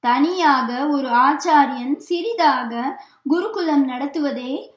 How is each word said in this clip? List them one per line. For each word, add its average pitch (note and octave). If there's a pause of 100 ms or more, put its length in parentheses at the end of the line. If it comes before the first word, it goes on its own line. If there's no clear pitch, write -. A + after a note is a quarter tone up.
தனியாக C4+
ஒரு C#4
ஆச்சாரியன் C4+
சிறிதாக D#4+ (560)
குருகுலம் E4
நடத்துவதே C4 (240)